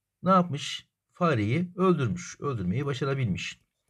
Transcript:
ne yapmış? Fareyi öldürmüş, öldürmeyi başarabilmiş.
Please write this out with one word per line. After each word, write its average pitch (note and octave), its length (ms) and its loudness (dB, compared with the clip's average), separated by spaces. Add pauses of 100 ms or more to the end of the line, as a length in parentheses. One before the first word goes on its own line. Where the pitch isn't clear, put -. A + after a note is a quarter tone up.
(220)
ne F3 80 2
yapmış? F3 600 0 (220)
Fareyi D#3 640 0
öldürmüş, D3 640 0
öldürmeyi A#2+ 460 -2
başarabilmiş. C3+ 760 -4 (300)